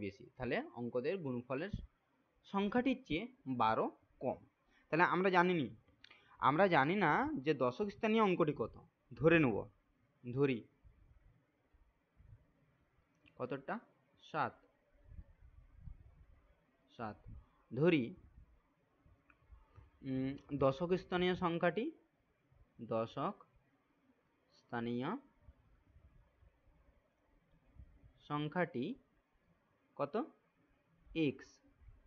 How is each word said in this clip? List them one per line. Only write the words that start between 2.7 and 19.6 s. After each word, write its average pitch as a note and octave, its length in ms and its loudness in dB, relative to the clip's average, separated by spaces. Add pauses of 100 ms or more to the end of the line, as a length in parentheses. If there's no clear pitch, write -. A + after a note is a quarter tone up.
চেয়ে E3 180 -4 (380)
বারো A2+ 240 4 (360)
কম। A#2 160 -4 (500)
তাহলে D#3 160 2 (100)
আমরা F#3 220 2
জানি F3+ 240 6
নি, A#2 80 -2 (800)
আমরা D#3 160 6 (100)
জানি D3 200 4 (100)
না D3+ 80 4 (320)
যে D#3 80 2 (120)
দশক B2+ 320 -2
স্থানীয় A3 320 2
অঙ্কটি D#3+ 320 2
কত। A2 140 -4 (460)
ধরে E3 240 8
নেব, A2+ 120 4 (680)
ধরি B2+ 340 0 (2750)
কতটা? C3+ 360 -8 (560)
সাত, C3+ 240 -2 (2500)
সাত। G#2+ 220 -10 (520)
ধরি, C#3+ 340 4 (2000)